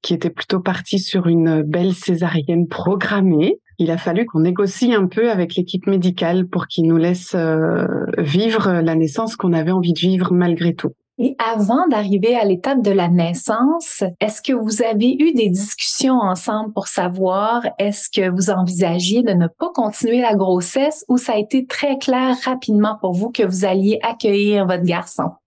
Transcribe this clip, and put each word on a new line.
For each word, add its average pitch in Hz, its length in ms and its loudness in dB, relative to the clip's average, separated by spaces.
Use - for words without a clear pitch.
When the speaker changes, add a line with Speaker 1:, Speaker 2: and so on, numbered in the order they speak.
Speaker 1:
qui - 120 -2
était 175 160 -4
plutôt - 300 -4
partie 185 380 -4
sur 185 280 -2
une 160 360 2
belle 175 320 0
césarienne 170 760 0
programmée. 190 880 0
Il 165 120 0
a 170 80 -2
fallu 180 280 -2
qu'on 160 140 -2
négocie 196 540 2
un 196 120 2
peu 220 240 0
avec 180 240 -2
l'équipe 185 320 -4
médicale 180 600 0
pour 185 200 -4
qu'ils 165 200 0
nous 165 100 4
laissent, 180 380 0
euh, 160 520 0
vivre 190 640 0
la 165 120 0
naissance 165 420 -2
qu'on 180 160 0
avait 160 200 0
envie 175 200 2
de 156 80 0
vivre 185 320 0
malgré 170 420 2
tout. 151 180 -4
Speaker 2:
Et 269 200 0
avant 226 500 0
d'arriver 208 480 2
à 226 80 2
l'étape 208 380 0
de 202 80 2
la 185 180 2
naissance, 220 960 0
est-ce 214 220 -4
que 269 100 -2
vous 220 300 -2
avez 226 360 2
eu 311 140 4
des 226 160 2
discussions 208 720 -2
ensemble 214 540 -2
pour 196 140 -6
savoir 190 720 0
est-ce 202 320 -2
que 190 180 0
vous 185 220 0
envisagiez 180 720 0
de 220 100 0
ne 175 140 4
pas 330 280 -6
continuer 233 460 0
la 226 140 2
grossesse 190 720 0
ou 247 80 2
ça 247 160 -2
a 214 60 0
été 254 280 0
très 277 300 -2
clair 254 480 0
rapidement 214 560 0
pour 180 140 -2
vous 208 160 -2
que 233 140 -2
vous 185 200 -2
alliez 196 380 2
accueillir 208 640 2
votre 180 180 0
garçon ? - 460 -2